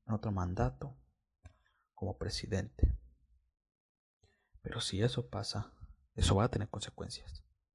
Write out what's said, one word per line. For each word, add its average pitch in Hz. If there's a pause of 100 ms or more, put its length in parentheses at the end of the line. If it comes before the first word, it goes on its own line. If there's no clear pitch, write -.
en 110
otro 107
mandato 101 (1000)
como 92
presidente. - (1700)
Pero -
si 95
eso 123
pasa, - (400)
eso -
va 98
a 123
tener 104
consecuencias. - (320)